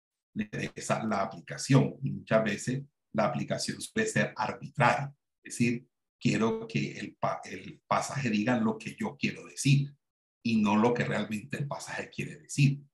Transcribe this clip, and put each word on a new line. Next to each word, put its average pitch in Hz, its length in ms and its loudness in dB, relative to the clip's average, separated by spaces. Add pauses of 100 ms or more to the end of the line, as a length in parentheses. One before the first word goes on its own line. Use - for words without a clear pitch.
(340)
le 104 100 -2
interesa - 600 -4
la 101 180 0
aplicación, - 800 2
y 98 100 -2
muchas 110 320 2
veces 120 400 -4 (280)
la 107 120 2
aplicación - 560 -2
suele - 280 -2
ser 107 280 0
arbitraria, - 760 0 (300)
es - 160 -14
decir, 120 300 0 (320)
quiero 113 460 2
que - 320 -4
el - 180 -12
pa-, 98 280 -2
el - 420 -14
pasaje - 440 0
diga 107 280 2
lo 110 200 2
que - 200 -10
yo - 180 -4
quiero - 300 -4
decir - 480 2 (480)
y 113 180 2
no 104 160 4
lo 117 160 6
que 113 120 0
realmente 107 520 -4
el 143 120 -4
pasaje - 420 -8
quiere - 260 -8
decir. - 440 2 (120)